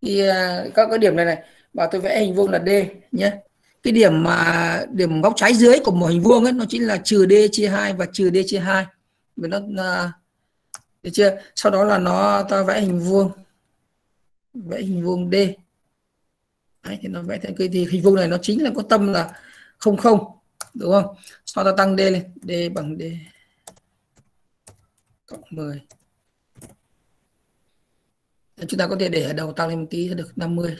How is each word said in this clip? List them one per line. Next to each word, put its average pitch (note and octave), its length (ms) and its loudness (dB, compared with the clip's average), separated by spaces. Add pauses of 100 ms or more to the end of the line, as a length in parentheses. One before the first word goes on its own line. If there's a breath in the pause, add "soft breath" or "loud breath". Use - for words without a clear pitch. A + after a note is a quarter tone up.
Thì, G3+ 180 0
à, F#3 440 0 (100)
các A3 160 4
cái A3 80 0
điểm G#3 180 4
này E3+ 80 2
này, E3 180 -2 (300 loud breath)
bảo E3 200 -2
tôi F#3+ 80 -4
vẽ G3+ 200 0
hình G3 140 -2
vuông G3 160 2
là F3+ 160 0
D - 20 0 (440)
nhé. G3 200 0 (500)
Cái A#3+ 100 0
điểm F3+ 300 6
mà, E3+ 680 0
điểm E3+ 300 0
góc G3+ 160 2
trái A3+ 180 2
dưới A#3+ 300 8
của A3 60 0
một F3 160 2
hình E3+ 160 2
vuông A#3 220 6
ấy, B3+ 80 2
nó B3 160 -2
chính A#3 180 -2
là G#3 180 -2
trừ G3 260 4
D - 20 8 (200)
chia G#3 160 -2
hai G3+ 240 -2
và F3+ 200 -4
trừ F#3 220 0
D - 20 4 (100)
chia G3 120 -4
hai. F#3+ 280 -2 (500)
Vì E3+ 120 -8
nó, G3 120 -6 (180)
à, F3+ 340 -4 (880)
được F3 100 -12
chưa? G3 240 4 (180 loud breath)
Sau - 180 0
đó F#3+ 120 2
là G#3 140 2
nó, G3 440 2
ta G3 200 0
vẽ G3 180 0
hình F#3 200 -2
vuông, F#3+ 300 2 (1200)
vẽ F#3 260 -10
hình F#3+ 240 -4
vuông F3+ 260 -2
D. F3+ 40 -2 (1500)
Đấy, - 200 -12
thì - 60 -10
nó F3 140 -10
vẽ F#3 160 -8
theo F#3 200 -10
cái, F#3 140 -2
thì F3+ 180 -2
hình F3+ 120 -2
vuông G3 120 6
này F3+ 140 0
nó F3 140 -2
chính A3 220 -2
là C4 120 0
có G#3+ 60 -6
tâm G3+ 300 2
là F3 280 -4 (380 loud breath)
không G#3 180 2
không, A3+ 280 4 (500)
đúng - 180 -2
không? F#3+ 240 0 (300 loud breath)
Sau - 180 -6
đó F#3+ 120 2
tăng G3 200 2
D F#3+ 40 0
lên, F#3+ 320 -2 (100)
D F#3 80 -12 (240)
bằng D#3 240 -8
D E3 40 -10 (2250 soft breath)
cộng - 240 -18
mười. D3 320 -12 (2750)
Đấy, E3+ 120 -14
chúng F#3+ 100 -8
ta F#3 80 0
có F#3+ 140 -4
thể F#3 80 -2
để E3 140 -2
ở C#3 100 -6
đầu D#3 200 -8
tăng E3 160 -4
lên E3 120 -6
một D#3+ 100 -8
tí F3 180 -6
là F3+ 60 -8
được E3+ 220 -10
năm E3+ 200 -4
mươi. E3+ 240 -6